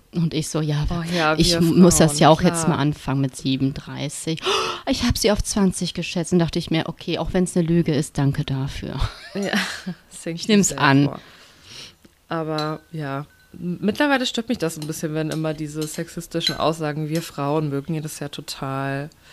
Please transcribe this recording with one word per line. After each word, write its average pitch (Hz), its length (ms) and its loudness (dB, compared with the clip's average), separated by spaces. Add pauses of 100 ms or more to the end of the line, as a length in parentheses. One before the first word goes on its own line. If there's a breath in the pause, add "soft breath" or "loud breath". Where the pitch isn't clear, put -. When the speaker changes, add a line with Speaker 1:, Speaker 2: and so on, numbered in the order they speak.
(140)
Speaker 1:
Und 165 180 0
ich 151 160 -2
so, 156 120 -2
„Ja, 151 300 0
Speaker 2:
Oh 170 120 -2 (120)
ja, 160 220 2
Speaker 1:
ich 170 220 4
Speaker 2:
wir - 40 4
Speaker 1:
muss 175 340 8
das 156 160 6
Speaker 2:
Frauen, - 80 -4
Speaker 1:
ja 156 80 8
auch 160 120 8
Speaker 2:
klar. 180 140 4
Speaker 1:
jetzt 165 140 0
mal 160 80 2
anfangen 139 440 0
mit 135 160 -2
siebenunddreißig.“ 135 1080 -4
<gasps> 370 40 0 (380 loud breath)
Ich 269 160 -2
hab 240 140 2
sie 208 140 4
auf 208 100 0
zwanzig 185 520 0
geschätzt 170 400 -4
und 180 40 4
dachte 170 200 0
ich - 120 -6
mir, 160 180 0
„Okay, 165 300 -6
auch - 140 -4
wenn's 180 240 0
eine 175 100 2
Lüge 165 280 2
ist, 147 240 -2
danke 139 260 0
dafür.“ - 560 -6 (160)
<laughs> - 180 -18
Speaker 2:
Ja, 196 80 -4
<laughs> - 680 -6
das - 140 -20
denke 170 160 -8
Speaker 1:
Ich - 80 -10
nehm's 202 220 6
Speaker 2:
mir 143 60 -6
sehr 139 100 4
Speaker 1:
an. 139 200 8
Speaker 2:
vor. - 140 -6 (1080 loud breath)
Aber 156 520 -2 (120)
ja, 147 340 -6 (260)
m-, 175 280 -6
mittlerweile 254 460 2
stört 233 220 -4
mich 233 100 -2
das 165 200 -4
ein 151 80 -8
bisschen, 156 280 -6
wenn 156 160 -2
immer 156 240 -2
diese 151 320 -8
sexistischen - 680 -4
Aussagen, 156 520 -2
„Wir 160 140 -2
Frauen 151 480 -2
mögen 139 320 -4
das - 180 -10
ja 143 80 -8
total“, 139 840 -6 (220 loud breath)